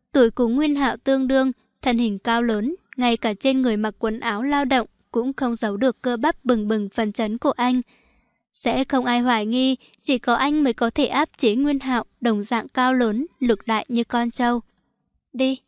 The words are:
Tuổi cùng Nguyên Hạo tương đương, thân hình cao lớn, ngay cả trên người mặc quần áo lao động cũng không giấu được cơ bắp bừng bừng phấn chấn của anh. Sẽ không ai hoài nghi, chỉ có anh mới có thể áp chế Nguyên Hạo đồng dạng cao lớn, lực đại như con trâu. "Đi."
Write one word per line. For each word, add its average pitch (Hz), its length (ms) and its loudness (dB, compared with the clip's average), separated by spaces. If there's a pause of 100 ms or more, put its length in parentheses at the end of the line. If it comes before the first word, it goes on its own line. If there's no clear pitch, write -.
(120)
Tuổi 233 180 6
cùng 233 240 0
Nguyên 294 220 0
Hạo 277 200 0
tương 269 320 0
đương, 269 240 2 (300)
thân 240 160 0
hình 214 200 -2
cao 233 240 -2
lớn, 233 320 -2 (220)
ngay 240 200 0
cả 214 180 -2
trên 262 280 0
người 233 140 0
mặc 208 220 -2
quần 220 220 -4
áo 226 220 -6
lao 285 220 0
động 254 240 0 (220)
cũng 247 220 -2
không 240 220 -2
giấu 208 220 -4
được 240 260 0
cơ 247 140 -2
bắp 269 280 -2
bừng 220 240 0
bừng 208 200 -2
phấn 214 240 -4
chấn 220 260 -4
của 285 120 0
anh. 247 320 0 (680)
Sẽ 254 320 -2
không 254 200 0
ai 240 160 0
hoài 240 260 0
nghi, 254 300 0 (260)
chỉ 262 160 0
có 240 160 0
anh 294 300 0
mới 247 80 2
có 226 180 -2
thể 277 160 0
áp 285 220 -2 (100)
chế 214 160 2
Nguyên 277 260 0
Hạo 262 240 -2 (160)
đồng 214 220 0
dạng 226 260 -4
cao 254 260 0
lớn, 240 320 0 (140)
lực 233 260 4
đại 220 220 0
như 233 160 0
con 233 260 -2
trâu. 240 300 0 (720)
"Đi." 262 360 0